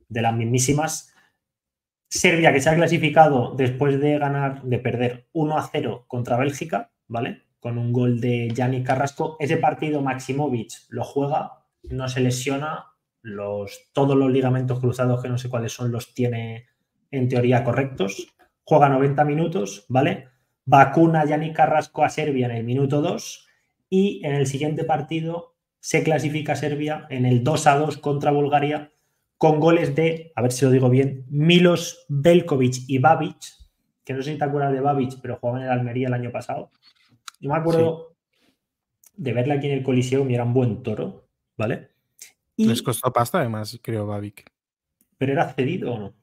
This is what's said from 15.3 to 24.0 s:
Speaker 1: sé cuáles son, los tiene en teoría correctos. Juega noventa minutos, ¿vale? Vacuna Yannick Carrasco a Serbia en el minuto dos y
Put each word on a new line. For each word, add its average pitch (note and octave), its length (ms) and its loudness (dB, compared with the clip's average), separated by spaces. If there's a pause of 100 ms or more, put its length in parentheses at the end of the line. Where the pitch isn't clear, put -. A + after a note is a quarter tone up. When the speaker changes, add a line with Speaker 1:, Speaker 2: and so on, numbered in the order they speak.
Speaker 1:
sé B2 100 -8
cuáles A#2 240 -6
son, B2 180 -6
los A#2 240 -8
tiene A#2 520 -4 (440)
en B2+ 180 -2
teoría B2 360 2
correctos. C#3 680 -4 (300)
Juega C#3+ 260 6
noventa C#3 360 2
minutos, E3 640 -2
¿vale? C#3+ 400 0 (360)
Vacuna D3+ 600 6
Yannick D3+ 320 -2
Carrasco D3+ 480 2
a C#3 40 2
Serbia C3+ 380 -2
en A#2 60 -4
el A2+ 120 -6
minuto C3+ 380 0
dos - 460 -6 (420)
y F#3+ 340 2